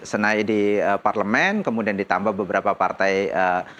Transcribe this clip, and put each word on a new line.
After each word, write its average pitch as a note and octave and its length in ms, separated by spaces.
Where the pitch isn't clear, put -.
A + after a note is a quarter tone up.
Senai, G#2+ 400
di, G#2 320
eh, G2 240
parlemen, C3 640
kemudian A2 320
ditambah G2 400
beberapa G2 400
partai, F#2+ 560
eh, F2+ 280